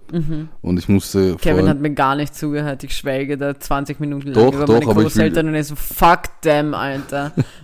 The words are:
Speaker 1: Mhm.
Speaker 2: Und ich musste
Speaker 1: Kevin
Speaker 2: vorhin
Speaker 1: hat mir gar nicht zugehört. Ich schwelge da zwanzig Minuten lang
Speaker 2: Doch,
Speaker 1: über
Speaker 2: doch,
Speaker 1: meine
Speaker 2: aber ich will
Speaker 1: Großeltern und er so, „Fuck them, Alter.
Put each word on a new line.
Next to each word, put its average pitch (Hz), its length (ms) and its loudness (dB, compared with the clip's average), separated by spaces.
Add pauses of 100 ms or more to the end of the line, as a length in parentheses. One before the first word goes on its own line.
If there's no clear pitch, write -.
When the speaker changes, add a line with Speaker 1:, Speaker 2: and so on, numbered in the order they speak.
(140)
Speaker 1:
Mhm. 160 340 -2 (140)
Speaker 2:
Und 90 180 0
ich - 80 -6
musste 95 480 2
Speaker 1:
Kevin - 40 -14 (180)
Speaker 2:
vorhin 95 120 4
Speaker 1:
hat 143 120 0
mir 151 120 -2
gar 139 220 0
nicht 147 180 -4
zugehört. 147 520 -6
Ich - 120 -4
schwelge 139 400 -4
da 139 220 -6
zwanzig 143 400 -4
Minuten 143 320 -6
lang 120 140 6
Speaker 2:
Doch, 135 80 4
Speaker 1:
über 143 120 0
Speaker 2:
doch, 110 100 4
Speaker 1:
meine 117 100 4
Speaker 2:
aber 107 160 4
ich 107 60 4
will - 180 2
Speaker 1:
Großeltern 160 240 0
und 156 60 -2
er 151 100 0
so, 147 100 -10
„Fuck - 680 2
them, 151 320 2
Alter. 139 600 -6 (300)